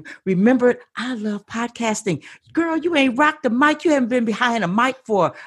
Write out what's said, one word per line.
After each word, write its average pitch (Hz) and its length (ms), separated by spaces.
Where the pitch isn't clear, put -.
remembered, 240 540
I 247 180
love 208 320
podcasting. 220 800
Girl, 330 220
you 330 200
ain't 269 200
rocked 302 280
the 240 60
mic. 294 340
You 330 80
haven't 262 160
been 247 160
behind 226 400
a 170 40
mic 240 360
for 185 280